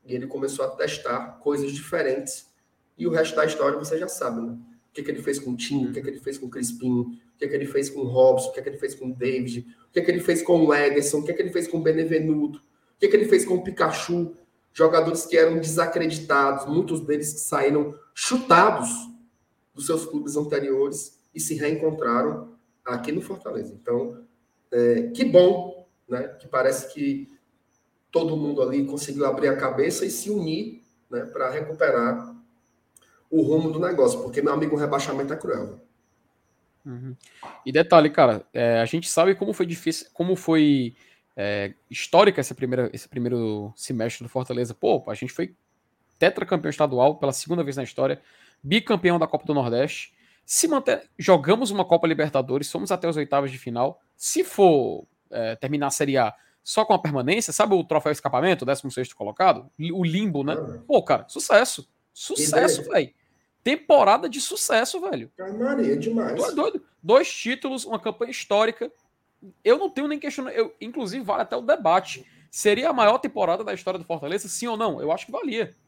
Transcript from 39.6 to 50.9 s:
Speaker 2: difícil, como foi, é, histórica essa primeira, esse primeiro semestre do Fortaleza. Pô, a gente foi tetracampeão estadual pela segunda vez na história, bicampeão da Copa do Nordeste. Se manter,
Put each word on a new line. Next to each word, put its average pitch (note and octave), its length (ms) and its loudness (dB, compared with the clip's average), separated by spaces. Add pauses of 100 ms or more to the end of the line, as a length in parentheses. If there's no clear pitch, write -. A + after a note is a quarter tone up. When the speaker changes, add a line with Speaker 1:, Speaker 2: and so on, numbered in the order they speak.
Speaker 2:
difícil, E3+ 480 -6
como F3+ 240 -2
foi, D3 580 2 (400)
é, G2+ 380 -4 (180)
histórica F#3+ 500 4
essa C3 140 -6
primeira, B2+ 380 -2
esse - 160 -14
primeiro A2+ 680 -4
semestre A#2 480 -8
do A#2+ 60 -14
Fortaleza. B2 460 -6
Pô, G#3 340 0
a G#2+ 60 -8
gente - 180 -10
foi - 240 -8 (600)
tetracampeão F3 500 0
estadual C#3+ 480 2
pela C#3 160 -2
segunda E3 320 -4
vez C#3 120 -6
na C#3 60 -6
história, - 380 -2 (420)
bicampeão F3 560 2
da D#3+ 80 2
Copa - 200 -4
do D3+ 80 0
Nordeste. B2+ 580 -2 (320)
Se - 240 2
manter, - 400 0 (100)